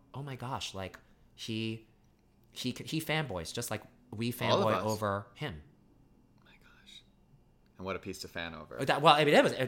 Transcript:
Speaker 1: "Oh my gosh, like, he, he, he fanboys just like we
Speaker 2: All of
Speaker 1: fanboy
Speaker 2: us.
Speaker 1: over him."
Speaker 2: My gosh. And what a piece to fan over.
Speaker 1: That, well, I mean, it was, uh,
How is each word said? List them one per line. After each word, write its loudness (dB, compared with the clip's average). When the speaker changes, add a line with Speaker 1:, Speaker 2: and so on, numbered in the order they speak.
Speaker 1:
"Oh -8
my -10
gosh, -6
like, -8
he, -6
he, -4
he -2
fanboys -4
just -4
like -4
we -2
Speaker 2:
All 4
of 2
Speaker 1:
fanboy 4
Speaker 2:
us. -2
Speaker 1:
over -2
him." -8
Speaker 2:
My -20
gosh. -20
And -8
what -2
a -4
piece -10
to -12
fan -8
over. -6
Speaker 1:
That, 0
well, 10
I 4
mean, 6
it 10
was, 4
uh, 0